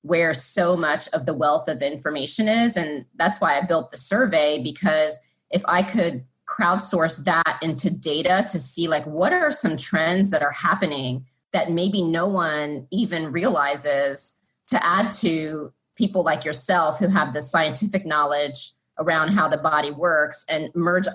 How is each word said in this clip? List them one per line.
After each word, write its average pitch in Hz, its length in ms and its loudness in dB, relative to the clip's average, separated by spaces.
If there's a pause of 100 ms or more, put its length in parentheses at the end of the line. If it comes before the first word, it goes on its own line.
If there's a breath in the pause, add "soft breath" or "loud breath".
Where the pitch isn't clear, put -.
where 165 320 0
so 180 420 2
much 156 320 -2
of 143 180 -4
the 160 80 -2
wealth 147 340 0
of 135 140 -4
information 147 640 -2
is. 226 280 2
And 151 300 -4 (100)
that's 175 240 2
why 151 180 2
I 143 40 0
built 165 280 0
the - 60 -12
survey, 156 640 2
because 156 560 0 (320 soft breath)
if 190 160 -2
I 180 160 2
could 170 420 -2 (240)
crowdsource 175 760 0
that 165 360 2
into 160 300 -2
data 175 640 2
to 180 80 -2
see, - 260 -2
like, 156 200 0
what 165 260 0
are 349 180 2
some 165 260 0
trends 175 540 2
that 156 120 0
are 143 100 0
happening 143 760 -2 (260 soft breath)
that 170 200 0
maybe 185 300 0
no 165 260 0
one 151 640 -2
even 170 400 -2
realizes, 143 1080 0 (300)
to - 160 0
add 196 280 0
to 156 600 -2 (240)
people 190 280 0
like 156 200 0
yourself 156 540 0
who 190 80 2
have 160 260 2
the 147 80 -4
scientific 165 640 0
knowledge 147 680 0 (260)
around 160 300 0
how 190 180 2
the - 100 0
body 151 360 0
works, 151 560 0
and 160 260 -4
merge 175 400 2